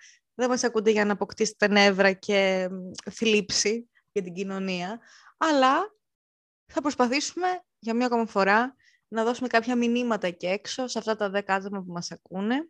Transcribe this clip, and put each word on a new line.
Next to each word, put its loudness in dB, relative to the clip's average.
Δεν 0
μας 0
ακούτε 2
για 4
να 2
αποκτήσετε -2
νεύρα 6
και, 0
μ, -12
θλίψη 0
για -2
την -12
κοινωνία. -6
Αλλά 2
θα -6
προσπαθήσουμε -2
για -4
μία 2
ακόμα 0
φορά 2
να -2
δώσουμε -2
κάποια 2
μηνύματα 0
εκεί -6
έξω, -4
σε -6
αυτά -2
τα -2
δέκα -2
άτομα -6
που -12
μας -8
ακούνε. -4